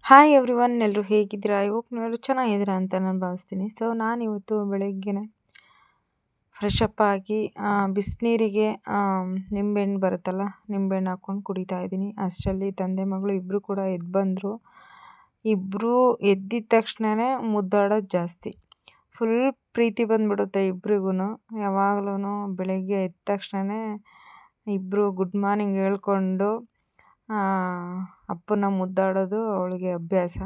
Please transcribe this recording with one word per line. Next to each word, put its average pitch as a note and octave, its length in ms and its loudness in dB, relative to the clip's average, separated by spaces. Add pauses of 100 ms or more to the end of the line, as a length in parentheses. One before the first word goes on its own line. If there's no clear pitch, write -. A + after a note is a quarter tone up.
(120)
Hi C#4+ 280 10
everyone, A#3+ 420 2
ಎಲ್ರು G#3 200 2
ಹೇಗಿದ್ದೀರಾ? G3+ 600 0
I G3+ 60 0
hope A3+ 240 -2
ನೀವೆಲ್ರು A#3 240 -4
ಚೆನ್ನಾಗಿದ್ದೀರಾ A3 580 0
ಅಂತ F#3 200 -2
ನಾನು F#3+ 260 0
ಭಾವಿಸ್ತೀನಿ. F#3 440 -6
So, A3+ 320 -4
ನಾನಿವತ್ತು A3 680 -2
ಬೆಳಗ್ಗೆನೆ G3 580 -2 (1300)
ಫ್ರೆಶ್ G#3 300 -2
ಅಪ್ G#3+ 180 -2
ಆಗಿ, G#3 580 0
ಆ, G3+ 280 0
ಬಿಸಿನೀರಿಗೆ, G#3+ 880 0
ಆ, G3+ 520 -2 (280)
ನಿಂಬೆಹಣ್ಣು G3+ 460 0
ಬರುತ್ತಲ್ಲ, F#3 440 0 (280)
ನಿಂಬೆಹಣ್ಣು F#3+ 400 0
ಹಾಕ್ಕೊಂಡು G3 320 -6
ಕುಡಿತಾ F#3 380 -4
ಇದ್ದೀನಿ. F#3+ 380 -4
ಅಷ್ಟರಲ್ಲಿ F#3+ 540 -2
ತಂದೆ F#3+ 320 -4
ಮಗಳು G3 280 -2
ಇಬ್ರು F#3+ 280 -2
ಕೂಡ G3+ 180 -6
ಎದ್ದು F3+ 340 -4
ಬಂದ್ರು. G3 500 0 (840)
ಇಬ್ರು A3 720 2
ಎದ್ದಿದ G3 520 0
ತಕ್ಷಣನೇ A3+ 680 2
ಮುದ್ದಾಡೋದು G#3 720 2
ಜಾಸ್ತಿ. - 480 -4 (560)
ಫುಲ್ A#3 400 2 (200)
ಪ್ರೀತಿ A#3 320 2
ಬಂದ್ಬಿಡುತ್ತೆ G3+ 640 0
ಇಬ್ರಿಗೂನು. F#3+ 720 -2 (200)
ಯಾವಾಗ್ಲೂನು G3 960 -2
ಬೆಳಗ್ಗೆ F#3+ 480 -2
ಎದ್ದ F3+ 120 -6 (100)
ತಕ್ಷಣನೇ G3+ 800 -6 (680)
ಇಬ್ರು G3 400 0
ಗುಡ್ F#3 240 -2
ಮಾರ್ನಿಂಗ್ G3+ 400 0
ಹೇಳ್ಕೊಂಡು, G3 1000 0 (560)
ಆ, A3 40 -4 (960)
ಅಪ್ಪನ G3+ 360 -2
ಮುದ್ದಾಡೋದು F#3+ 880 0
ಅವಳಿಗೆ F#3 400 -2
ಅಭ್ಯಾಸ. F3 540 -2